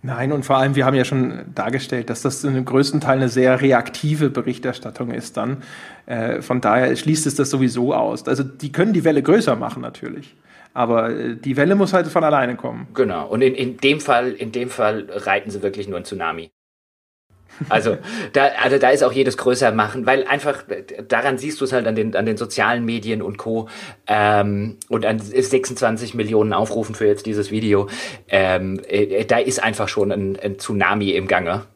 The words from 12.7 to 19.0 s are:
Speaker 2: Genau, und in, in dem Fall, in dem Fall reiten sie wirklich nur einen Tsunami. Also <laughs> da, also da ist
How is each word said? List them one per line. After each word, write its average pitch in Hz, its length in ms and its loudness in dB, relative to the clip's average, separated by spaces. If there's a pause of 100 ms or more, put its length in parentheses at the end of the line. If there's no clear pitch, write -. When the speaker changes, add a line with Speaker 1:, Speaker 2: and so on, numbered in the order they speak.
Speaker 2:
Genau, 92 340 0
und 113 140 0
in, 127 120 4
in 127 220 -6
dem 147 240 2
Fall, 123 320 2
in 113 200 -8
dem 123 180 -6
Fall 110 400 0
reiten 101 400 -2
sie 98 120 -8
wirklich 101 240 -4
nur 92 120 -6
einen 85 80 -10
Tsunami. 82 440 -8 (1160)
Also 110 300 2 (160)
<laughs> 220 180 -8
da, 139 160 4 (140)
also 127 160 2
da 123 100 4
ist 139 140 4